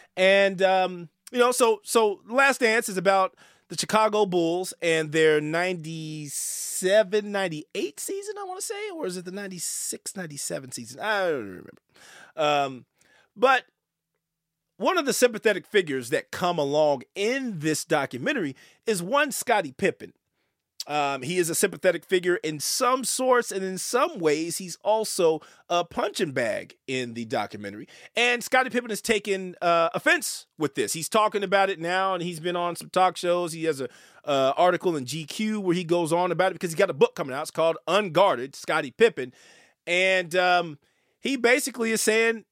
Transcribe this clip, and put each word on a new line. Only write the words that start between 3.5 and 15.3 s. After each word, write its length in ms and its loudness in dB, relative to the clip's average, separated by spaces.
the 80 -14
Chicago 480 2
Bulls 560 0
and 320 0
their 260 6
ninety-seven, 1900 -2
ninety-eight 680 -4
season, 380 -8
I 60 -10
wanna 180 -10
say, 320 -8
or 120 -8
is 120 -6
it 80 -12
the 60 -12
ninety-six, 840 -8
ninety-seven 560 -10
season? 280 -14
I 280 0
don't 180 -2
remember. 260 -14
Um, 500 0
but 280 4
one 180 2
of 80 2
the 80 0
sympathetic 540 0